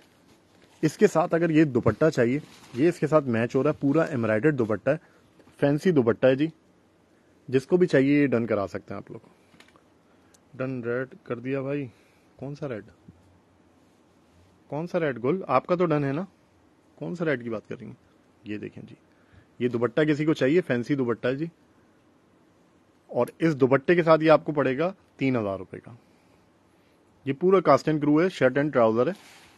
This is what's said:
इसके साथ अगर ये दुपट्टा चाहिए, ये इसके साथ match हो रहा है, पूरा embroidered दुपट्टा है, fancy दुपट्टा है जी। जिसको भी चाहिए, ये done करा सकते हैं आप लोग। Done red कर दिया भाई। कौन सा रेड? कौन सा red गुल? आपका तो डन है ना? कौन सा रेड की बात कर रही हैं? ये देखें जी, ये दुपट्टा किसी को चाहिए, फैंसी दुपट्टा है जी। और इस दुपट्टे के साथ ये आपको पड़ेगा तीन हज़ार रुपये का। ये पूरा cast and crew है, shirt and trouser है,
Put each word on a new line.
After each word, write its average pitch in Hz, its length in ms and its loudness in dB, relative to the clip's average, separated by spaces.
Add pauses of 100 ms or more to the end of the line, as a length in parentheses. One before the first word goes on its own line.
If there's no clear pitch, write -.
(840)
इसके 180 240 2
साथ 165 260 0
अगर 165 180 0
ये 156 160 4
दुपट्टा 123 420 2
चाहिए, 131 320 0 (340)
ये 139 140 2
इसके 165 180 -4
साथ 151 220 4
match 113 260 0
हो 135 60 2
रहा 147 120 0
है, - 80 -8
पूरा 143 240 2
embroidered 117 500 0
दुपट्टा 110 360 -2
है, 160 80 -2 (600)
fancy 151 320 2
दुपट्टा 120 360 2
है 135 80 4
जी। 151 160 -2 (1000)
जिसको 135 280 0
भी 180 100 4
चाहिए, 143 320 4
ये 143 80 2
done 120 180 0
करा 101 220 -2
सकते 98 260 -12
हैं 98 40 -12
आप 98 140 -18
लोग। 98 100 -18 (1300)
Done 131 280 -8
red 123 320 -6 (120)
कर 120 120 -8
दिया 135 220 -6
भाई। 139 280 -6 (500)
कौन 139 160 -12
सा 151 120 -12
रेड? 110 160 -10 (1900)
कौन 151 180 -8
सा 180 100 -6
red 143 220 -2
गुल? 151 300 -2
आपका 135 260 0
तो 175 100 0
डन 151 180 0
है 139 100 -4
ना? 170 120 -6 (720)
कौन 165 180 -10
सा 170 100 -6
रेड 135 180 -4
की 117 60 -10
बात 110 160 -10
कर 110 100 -12
रही 110 140 -18
हैं? 123 80 -20 (460)
ये 104 140 -10
देखें 104 240 -14
जी, 110 160 -20 (640)
ये 123 100 0
दुपट्टा 117 340 0
किसी 151 220 0
को 156 80 0
चाहिए, 147 280 0
फैंसी 127 340 -2
दुपट्टा 123 340 -2
है 131 60 -4
जी। 160 140 -8 (1600)
और 123 220 -2 (100)
इस 165 140 2
दुपट्टे 135 400 2
के 170 80 2
साथ 160 160 6
ये 156 100 2
आपको 151 220 4
पड़ेगा 143 420 -2 (260)
तीन 131 180 0
हज़ार 98 200 -4
रुपये 92 220 -14
का। 117 180 -20 (1300)
ये 135 100 -4
पूरा 185 260 4
cast 147 280 4
and 151 140 0
crew 147 180 4
है, 185 80 2
shirt 131 280 0
and 143 160 -2
trouser 117 340 2
है, 185 60 -4 (440)